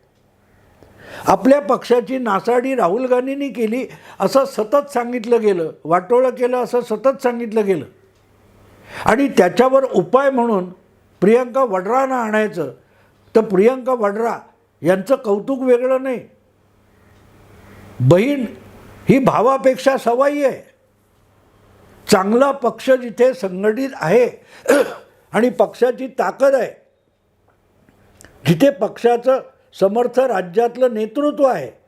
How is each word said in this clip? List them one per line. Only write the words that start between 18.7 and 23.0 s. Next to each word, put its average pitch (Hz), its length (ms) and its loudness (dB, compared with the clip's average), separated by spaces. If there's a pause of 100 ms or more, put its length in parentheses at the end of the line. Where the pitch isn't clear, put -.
ही 247 100 6
भावापेक्षा 262 800 2
सवाई 277 460 0
आहे. - 280 -4 (1400)
चांगला 220 400 2
पक्ष 247 380 -4
जिथे 254 440 2